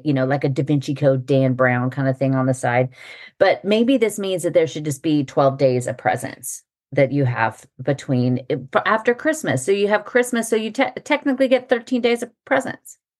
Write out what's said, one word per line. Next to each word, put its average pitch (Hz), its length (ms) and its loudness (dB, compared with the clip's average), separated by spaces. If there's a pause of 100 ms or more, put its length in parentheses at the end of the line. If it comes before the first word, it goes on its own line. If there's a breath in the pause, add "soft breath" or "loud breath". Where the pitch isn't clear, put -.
you 151 80 0
know, 131 120 0
like 135 200 0
a 147 40 0
Da 139 140 -2
Vinci 143 320 0
Code, 135 320 2
Dan 131 280 2
Brown 123 360 2
kind 135 160 -2
of 131 100 0
thing 135 200 0
on 131 100 0
the 131 80 2
side. 127 360 0 (500 loud breath)
But 190 240 2
maybe 226 320 2
this 214 200 0
means 190 280 -4
that 165 100 0
there 160 140 4
should 156 160 -8
just 147 180 -6
be 151 220 2
twelve 135 340 0
days 127 300 2
of - 100 -6
presents - 640 -6 (300)
that 139 180 2
you 143 140 2
have 113 420 -2 (160)
between, 127 680 0
eh, - 60 -2 (160)
f-, 208 140 2
after 220 280 0
Christmas. 240 520 -2
So 196 60 2
you 202 160 2
have 208 160 0
Christmas, 240 440 -2
so 233 60 -2
you 220 160 0
te-, 254 220 -2 (100)
technically 269 460 0
get 247 200 0
thirteen 240 340 -2
days 233 200 0
of 233 80 -10 (140)
presents. - 540 -4 (220)